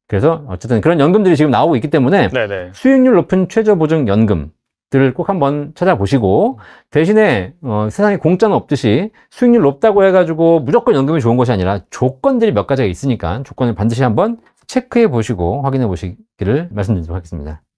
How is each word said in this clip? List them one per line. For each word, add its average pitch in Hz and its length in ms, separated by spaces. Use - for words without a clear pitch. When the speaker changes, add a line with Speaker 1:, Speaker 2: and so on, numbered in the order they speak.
Speaker 1:
그래서 147 400
어쨌든 110 340
그런 165 180
연금들이 180 360
지금 147 160
나오고 147 260
있기 143 120
때문에 143 400
Speaker 2:
네네. 101 440
Speaker 1:
수익률 262 420
높은 185 340
최저보증연금들을 135 1700
꼭 - 140
한번 147 460
찾아보시고, 131 840
대신에, 160 720
어, 107 300
세상에 202 260
공짜는 180 380
없듯이 135 560
수익률 240 300
높다고 190 440
해가지고 165 560
무조건 214 340
연금이 143 240
좋은 117 180
것이 127 140
아니라 95 380
조건들이 220 640
몇 127 140
가지가 127 200
있으니까 104 560
조건을 123 320
반드시 113 280
한번 175 340
체크해 240 420
보시고 110 540
확인해 131 240
보시기를 98 840
말씀드리도록 95 440
하겠습니다. 80 460